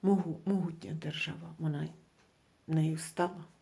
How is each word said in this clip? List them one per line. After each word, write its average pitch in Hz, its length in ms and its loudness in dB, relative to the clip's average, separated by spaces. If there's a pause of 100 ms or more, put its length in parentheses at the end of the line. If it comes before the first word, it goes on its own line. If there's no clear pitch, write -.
могу-, 180 440 4
могутня 175 480 0
держава, 156 640 -6
вона 156 320 -2 (760)
нею 160 300 2
стала. 175 480 -2 (160)